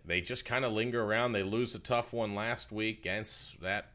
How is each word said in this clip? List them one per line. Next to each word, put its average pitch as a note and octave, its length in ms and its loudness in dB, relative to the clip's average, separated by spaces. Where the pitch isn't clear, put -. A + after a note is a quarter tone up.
They F2 160 2
just A#2+ 240 -2
kinda B2+ 240 0
linger A#2 340 2
around. A2+ 300 2
They G2+ 100 4
lose A2+ 320 0
a G#2 40 -8
tough A#2+ 340 0
one A2 200 0
last A2+ 380 -2
week A2 280 0
against - 600 -4
that. G2 340 -2